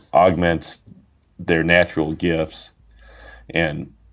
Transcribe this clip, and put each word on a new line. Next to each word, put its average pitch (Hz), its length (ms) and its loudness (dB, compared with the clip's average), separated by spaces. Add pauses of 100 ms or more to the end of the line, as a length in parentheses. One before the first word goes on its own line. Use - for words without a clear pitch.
(140)
augment 87 640 2 (600)
their 85 260 0
natural 82 500 2
gifts 80 560 -4 (800)
and 78 420 -4 (220)